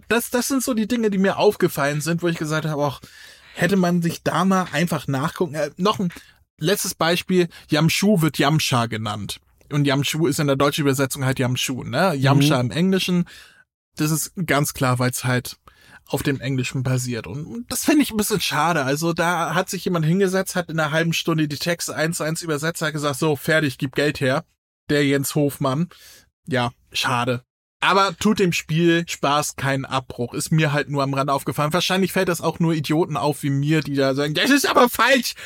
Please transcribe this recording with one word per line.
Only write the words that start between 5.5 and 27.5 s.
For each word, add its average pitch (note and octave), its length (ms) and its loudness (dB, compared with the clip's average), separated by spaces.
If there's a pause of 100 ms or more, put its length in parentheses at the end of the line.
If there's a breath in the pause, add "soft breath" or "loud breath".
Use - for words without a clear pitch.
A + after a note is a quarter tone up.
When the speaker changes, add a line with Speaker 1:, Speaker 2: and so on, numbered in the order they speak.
Speaker 1:
Äh, D3+ 220 -2
noch G#3 220 0
ein F3+ 120 -2 (480 loud breath)
letztes F3+ 360 -2
Beispiel: F3 520 2 (220 loud breath)
Yamshu E3 520 4
wird D#3 160 2
Yamcha C#3 500 2
genannt. G#2+ 520 -6 (320)
Und C#3+ 140 2
Yamchu D3 420 2
ist C#3+ 120 0
in D3+ 60 2
der C#3 100 4
deutschen C#3+ 260 2
Übersetzung C#3 440 0
halt C3+ 140 0
Yamshu, B2+ 440 -2
ne? D#3 320 0
Yamcha C3+ 460 4
Speaker 2:
Mhm. B2 80 0
Speaker 1:
im - 80 -6
Englischen. F3+ 480 2 (680 loud breath)
Das D#3 160 -2
ist - 220 -4 (120)
ganz D3 300 0
klar, B2+ 240 0
weil's B2 240 -2
halt B2 340 -2 (480 soft breath)
auf - 160 -4
dem C#3 200 -2
Englischen C3 420 -4
basiert. B2 420 -2
Und, C#3 200 -10
und A#3 260 -10
das B3 140 -4
finde D4+ 180 4
ich - 80 -4
ein A3 60 -4
bisschen G#3 240 -2
schade. D3+ 420 0
Also D3+ 300 0
da E3 420 -2
hat F#3+ 160 -2
sich F#3 140 -6
jemand E3+ 200 0
hingesetzt, F#3+ 500 0
hat F3 140 -4
in E3 100 -4
einer D3+ 120 0
halben D#3+ 220 0
Stunde D#3 340 0
die D3 100 -6
Texte E3+ 380 -4
eins D#3+ 220 -2
zu E3 60 -4
eins D#3+ 200 -4
übersetzt, D#3+ 400 -4
hat D3+ 100 -2
gesagt, D3 240 -2
"So, D#3 180 2
fertig, D#3 440 0
gib C3+ 160 -4
Geld D3 240 0
her." C#3 240 0 (460)
Der D3 180 2
Jens C#3 260 0
Hofmann. C#3+ 560 0 (560 loud breath)
Ja, B2 260 -2 (200)
schade. B2 500 -2 (440)